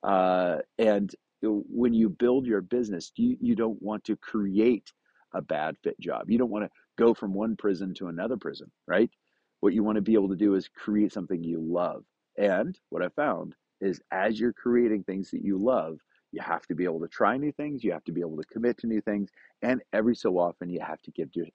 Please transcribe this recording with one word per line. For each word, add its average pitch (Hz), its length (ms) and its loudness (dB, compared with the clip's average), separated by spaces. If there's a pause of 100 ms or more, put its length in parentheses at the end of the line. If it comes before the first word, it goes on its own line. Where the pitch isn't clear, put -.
Uh, 92 560 2 (220)
and 101 340 4 (300)
when 113 500 0
you 110 160 4
build 123 380 2
your 104 140 2
business, 104 540 -4
you, 123 240 0
you 120 140 2
don't 113 260 0
want 104 260 -6
to 104 100 -2
create 107 760 0 (440)
a 90 60 -2
bad 76 420 -4
fit - 160 -4
job. 71 320 -4
You 117 80 4
don't 123 100 2
wanna 104 220 -4 (260)
go 117 160 6
from 101 220 -4
one 107 200 -2
prison 95 400 -2
to 95 120 -8
another 95 300 -4
prison, 67 340 -10 (160)
right? 101 240 4 (480)
What 98 140 4
you 107 100 2
wanna 107 180 2
be 110 140 2
able 98 140 4
to 98 60 -2
do 98 200 4
is 92 140 -2
create 104 420 0
something 87 320 -6
you 82 180 -4
love. 85 420 -2 (340)
And 101 420 0 (100)
what 85 140 -2
I 90 60 -2
found 85 460 -2 (240)
is 92 220 -2 (100)
as 107 280 0
you're 117 140 2
creating 120 500 2
things 95 280 -6
that - 120 -6
you 98 160 0
love, 95 400 0 (320)
you - 100 -10
have 85 260 -4
to 82 80 -4
be 85 80 -2
able 82 160 -2
to 82 80 -6
try 110 300 0
new 147 140 -2
things. 147 320 -8
You 95 80 0
have 80 140 -6
to 87 60 -8
be 85 100 -4
able 78 160 -6
to 78 80 -8
commit 117 340 -2
to 120 80 -6
new 110 140 0
things. 104 280 -4 (340)
And 120 180 0 (120)
every 110 220 2
so 92 220 0
often, 87 320 -2
you 87 100 -6
have 78 220 -10
to 78 100 -18
give 78 220 -6
your 82 220 -4